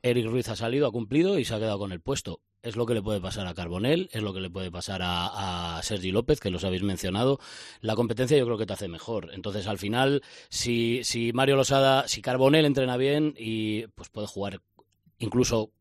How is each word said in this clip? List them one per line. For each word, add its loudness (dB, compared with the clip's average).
Eric 2
Ruiz -2
ha -4
salido, 0
ha 0
cumplido 2
y 0
se -4
ha -2
quedado -2
con -6
el -10
puesto. -6
Es -10
lo 0
que 0
le 2
puede -2
pasar -6
a -8
Carbonell, 0
es -4
lo -4
que -6
le -6
puede -8
pasar -6
a, -4
a -8
Sergi -4
López, 2
que -4
los -4
habéis -2
mencionado. 0
La -2
competencia 2
yo 6
creo 0
que -2
te -6
hace -6
mejor. -8
Entonces, -6
al -4
final, 2
si, 0
si -2
Mario 4
Losada, 6
si -4
Carbonell 6
entrena 2
bien, 2
y, -2
pues, -16
puede -8
jugar -6
incluso 0